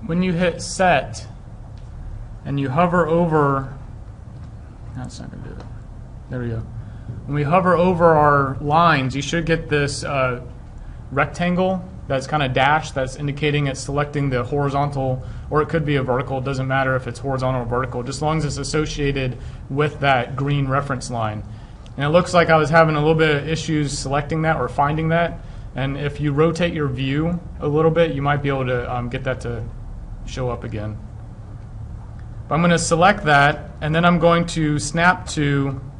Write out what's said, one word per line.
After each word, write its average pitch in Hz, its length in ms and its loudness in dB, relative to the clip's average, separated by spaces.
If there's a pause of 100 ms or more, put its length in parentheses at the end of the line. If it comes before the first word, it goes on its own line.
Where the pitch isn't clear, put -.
when 175 180 0
you 185 80 2
hit 170 300 0
set - 640 0 (1160)
and 139 120 -4
you 139 120 0
hover 170 360 4
over, 151 680 2 (1200)
that's 127 240 -10
not 123 100 -10
gonna - 140 -12
do - 80 -10
it. - 140 -12 (640)
There 131 100 -6
we 120 80 -4
go. 113 160 -4 (640)
When 143 100 -4
we 147 80 0
hover 175 320 4
over 175 300 4 (100)
our 143 460 4
lines, 147 520 4
you 139 80 -2
should 165 240 -2
get 165 220 0
this, 143 380 0
uh, 131 340 0 (720)
rectangle 175 720 0 (240)
that's 131 200 -2
kinda 147 200 0
dashed, 139 480 2
that's 131 220 -4
indicating 147 500 0
it's 131 140 -4
selecting 143 480 -2
the 123 120 0
horizontal, 139 800 -2 (280)
or 147 120 2
it 147 60 0
could 165 160 0
be 147 140 2
a 131 60 0
vertical. 127 340 0
It 127 80 -4
doesn't 131 220 -2
matter 131 280 2
if 127 100 -2
it's 120 140 -8
horizontal 127 440 -2
or - 20 -4
vertical, 123 380 -2
just 131 160 -6
as - 20 -2
long 156 160 2
as 151 80 0
it's 131 120 -2
associated 139 800 -2 (320)
with 147 300 0
that 131 380 2
green 139 320 0
reference 135 420 -2
line. 107 320 -4 (540)
And 139 80 -2
it 147 40 2
looks 175 240 4
like 165 160 6
I 160 60 8
was 151 140 4
having 160 260 6
a 147 40 2
little 156 160 6
bit 156 200 4
of 143 140 -4
issues 151 480 0
selecting 143 460 -2
that 156 120 2
or 123 140 -2
finding 156 400 2
that. 170 300 2 (360)
And 139 220 -2
if 143 240 -4
you 147 100 2
rotate 165 420 2
your 147 140 -2
view 139 520 -2 (200)
a 147 80 -2
little 156 220 4
bit, 160 240 4
you 139 80 -2
might 143 220 2
be 143 60 0
able 135 180 0
to, 123 260 -2
um, 123 160 -2
get 117 140 -6
that 131 180 -4
to 117 220 -6 (600)
show 127 240 -4
up 117 140 -6
again. 107 340 -6 (1500)
But 143 80 -2
I'm 160 60 2
gonna 175 160 4
select 170 480 4
that, 143 460 4 (100)
and 156 140 0
then 170 100 4
I'm 175 140 6
going 170 280 4
to 151 300 0
snap 175 520 2
to 139 520 0 (180)